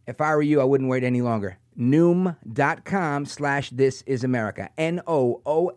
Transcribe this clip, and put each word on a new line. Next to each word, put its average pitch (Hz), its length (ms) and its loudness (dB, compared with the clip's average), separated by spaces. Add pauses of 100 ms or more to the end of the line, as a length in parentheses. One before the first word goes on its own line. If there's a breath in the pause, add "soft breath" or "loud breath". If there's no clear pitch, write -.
If 127 160 -6
I 151 120 2
were 151 80 4
you, 147 200 4
I - 20 4
wouldn't 135 240 2
wait 127 160 0
any 123 160 0
longer. 110 380 -2 (200)
Noom 170 560 4 (160)
dot 143 360 -2
com 147 400 -2
slash 143 440 -4
This 131 360 0
Is 127 180 -4
America. 113 540 -2
N 165 280 -2
O 131 380 0
O 165 320 0